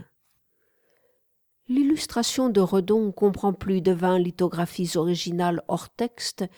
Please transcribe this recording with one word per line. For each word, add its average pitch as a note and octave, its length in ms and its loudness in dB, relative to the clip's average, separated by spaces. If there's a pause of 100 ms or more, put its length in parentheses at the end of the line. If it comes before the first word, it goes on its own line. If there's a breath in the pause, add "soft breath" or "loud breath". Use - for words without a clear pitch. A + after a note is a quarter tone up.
(1700)
L'illustration C4 800 0
de G3+ 120 4
Redon G3 500 2
comprend G3+ 400 0
plus F#3+ 300 -2
de F3+ 100 2
vingt F3+ 280 2
lithographies F3 800 -2
originales E3+ 720 0
hors - 220 -4
texte - 560 -6 (120 soft breath)